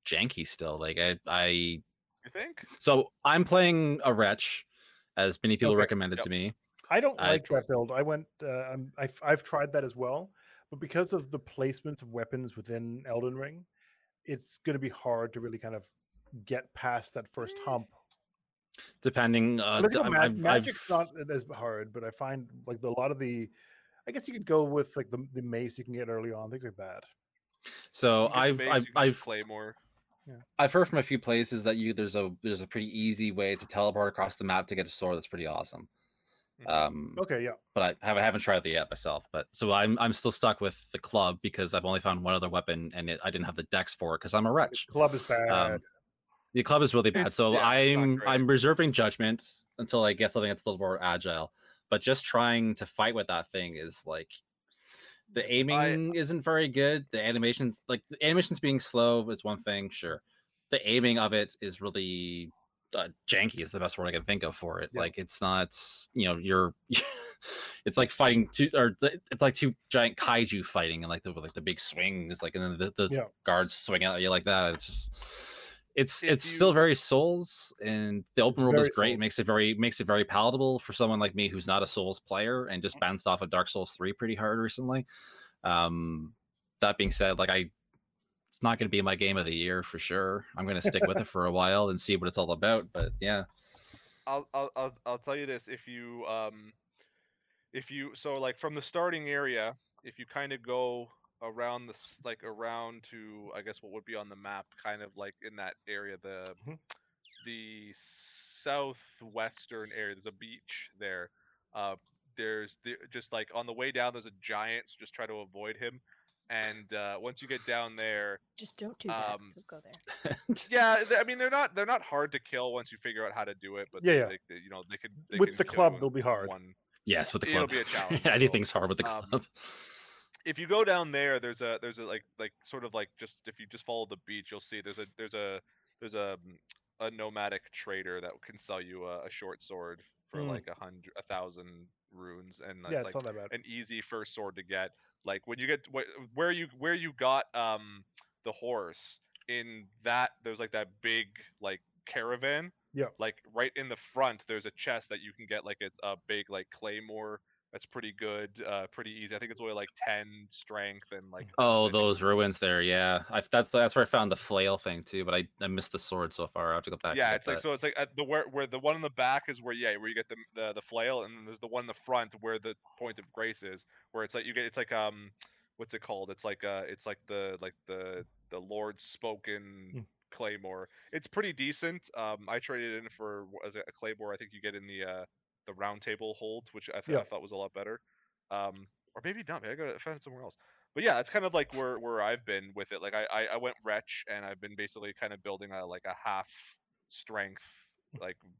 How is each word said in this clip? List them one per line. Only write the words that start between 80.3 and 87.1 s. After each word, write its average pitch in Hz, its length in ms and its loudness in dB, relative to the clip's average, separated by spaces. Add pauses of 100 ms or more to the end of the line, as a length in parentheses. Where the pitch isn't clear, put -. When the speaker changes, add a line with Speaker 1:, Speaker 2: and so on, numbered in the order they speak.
Speaker 1:
for - 140 -12
someone 110 260 4
like 101 160 6
me 101 140 4
who's 90 180 -2
not 95 160 6
a 95 40 4
Souls 95 340 2
player 113 460 2
and 92 160 -4
just 98 160 -2
bounced 92 280 2
off 90 160 4
of 90 80 -4
Dark 92 180 2
Souls 95 240 -4
three 95 200 -2
pretty 113 220 -2
hard 107 240 0
recently. 127 480 -2 (560)
Um, 85 720 0 (460)
that 104 160 4
being 98 160 2